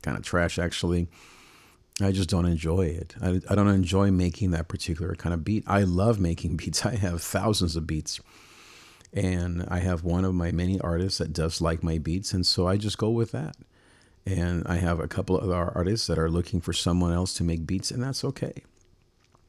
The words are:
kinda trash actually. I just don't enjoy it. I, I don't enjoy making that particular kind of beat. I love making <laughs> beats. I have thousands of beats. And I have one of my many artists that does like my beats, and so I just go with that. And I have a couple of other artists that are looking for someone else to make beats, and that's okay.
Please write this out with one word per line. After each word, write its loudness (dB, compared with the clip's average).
kinda -4
trash 0
actually. 0
I 4
just 0
don't 2
enjoy 2
it. -6
I, 0
I 2
don't 4
enjoy 4
making 2
that -2
particular -4
kind -4
of -2
beat. 0
I 4
love 2
making 0
<laughs> -2
beats. -4
I -2
have -2
thousands 0
of -4
beats. -4
And 0
I -2
have 0
one 2
of 2
my 2
many 2
artists 0
that -2
does -2
like 2
my 2
beats, -2
and 2
so 2
I 4
just -2
go 0
with 0
that. -8
And 0
I 2
have 2
a -4
couple 0
of -4
other 0
artists 0
that 0
are 2
looking 0
for -4
someone 2
else 0
to -2
make 0
beats, -2
and -4
that's -4
okay. -6